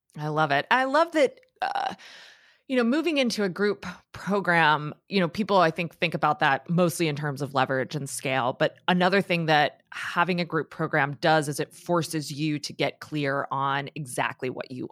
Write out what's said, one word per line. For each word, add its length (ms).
I 120
love 220
it. 200
I 140
love 260
that, 280
uh, 320
you 80
know, 80
moving 340
into 260
a 60
group 360
program, 800
you 100
know, 80
people, 300
I 120
think, 260
think 180
about 260
that 300
mostly 380
in 80
terms 260
of 120
leverage 420
and 140
scale. 480
But 200
another 340
thing 240
that 460
having 500
a 40
group 240
program 520
does 260
is 120
it 140
forces 580
you 280
to 140
get 260
clear 520
on 440
exactly 540
what 220
you 200